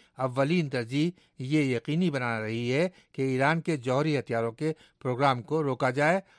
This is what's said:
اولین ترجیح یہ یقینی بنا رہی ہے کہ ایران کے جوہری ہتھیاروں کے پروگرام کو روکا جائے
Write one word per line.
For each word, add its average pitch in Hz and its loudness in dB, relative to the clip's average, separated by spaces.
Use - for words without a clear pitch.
اولین 135 0
ترجیح 131 0
یہ 135 0
یقینی 160 0
بنا 120 -2
رہی 117 -2
ہے 165 2
کہ 139 -4
ایران 135 2
کے 165 -2
جوہری 135 0
ہتھیاروں 113 -2
کے 156 -4
پروگرام 127 2
کو 156 -2
روکا 131 0
جائے 151 2